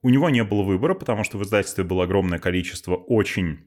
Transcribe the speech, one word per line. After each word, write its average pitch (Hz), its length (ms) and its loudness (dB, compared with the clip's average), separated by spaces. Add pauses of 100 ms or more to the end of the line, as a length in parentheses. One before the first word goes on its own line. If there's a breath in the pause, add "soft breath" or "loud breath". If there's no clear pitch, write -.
у 127 60 2
него 139 200 4
не 120 140 4
было 104 180 0
выбора, 98 320 2
потому 110 300 -4
что 104 160 -8
в 101 40 -4
издательстве 98 400 -2
было 90 200 0
огромное 92 340 0
количество 90 580 -4
очень 95 720 -2